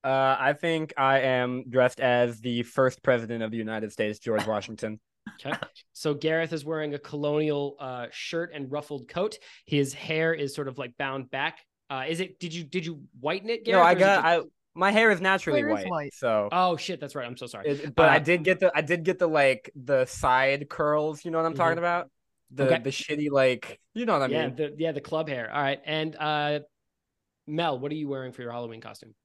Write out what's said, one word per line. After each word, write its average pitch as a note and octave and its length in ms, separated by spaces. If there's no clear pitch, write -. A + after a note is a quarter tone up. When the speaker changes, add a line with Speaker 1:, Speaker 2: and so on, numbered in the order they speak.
Speaker 1:
Uh, C3+ 360
I C#3 140
think D#3+ 440
I C3+ 240
am B2+ 460
dressed B2 320
as B2 420
the A#2+ 200
first B2+ 400
president A#2 400
of A2 80
the A2+ 80
United A2 340
States, G#2+ 280
George G#2+ 260
Washington. G#2+ 540
Speaker 2:
Okay. - 140
So D3+ 200
Gareth D#3+ 400
is D3+ 100
wearing D3+ 300
a C#3+ 60
colonial, D3 800
uh, B2+ 320
shirt E3+ 420
and C#3 180
ruffled D3 360
coat. G3+ 320
His C#3 260
hair D#3+ 400
is C#3+ 220
sort C#3+ 140
of, B2+ 100
like, B2+ 180
bound C3+ 360
back. C#3+ 260
Uh, C3 180
is E3 120
it, F#3 200
did E3+ 140
you, E3+ 120
did D#3 200
you D#3+ 160
whiten F#3 300
it, A#3 160
Speaker 1:
No, F#3+ 160
Speaker 2:
Gareth, E3+ 60
Speaker 1:
I - 20
Speaker 2:
or - 40
is F3 40
it - 40
Speaker 1:
got, G3 220
Speaker 2:
just E3 220
Speaker 1:
I, - 20
my F#3 160
hair A3 200
is F#3 80
naturally F#3 400
Speaker 3:
Hair - 100
is G#3+ 40
Speaker 1:
white, F#3 60
Speaker 3:
white. D3+ 240
Speaker 1:
so. G#2+ 380
Speaker 2:
Oh, F3+ 260
shit, - 240
that's C#3+ 140
right. C3 100
I'm B2 100
so B2 120
sorry. A2+ 200
Speaker 1:
It, C#3+ 280
but D#3+ 120
I D3+ 100
Speaker 2:
Uh, - 20
Speaker 1:
did E3 260
get F#3 160
the, F#3 120
I D3+ 80
did E3 220
get F3 160
the, F3 80
like, C#3 480
the C3 300
side C3+ 640
curls, D3+ 560
you E3+ 60
know D#3+ 80
what D#3+ 60
I'm E3 80
Speaker 2:
Mm-hmm. C#3 80
Speaker 1:
talking E3 180
about? F3 300
The, C3+ 160
Speaker 2:
Okay. B2+ 160
Speaker 1:
the C3+ 80
shitty, D3+ 400
like, C3 500
you A#3 120
know A3+ 120
what C#3+ 40
I C3 120
Speaker 2:
Yeah, D#3 140
Speaker 1:
mean? B2+ 80
Speaker 2:
the, D3+ 220
yeah, D#3+ 160
the C#3 80
club D#3 260
hair. B2 260
All D3 80
right. C#3 220
And, D#3 320
uh, D3+ 440
Mel, D3+ 320
what C#3+ 120
are D3+ 40
you D3+ 120
wearing C3 240
for B2 120
your A#2+ 80
Halloween A#2 280
costume? A2 460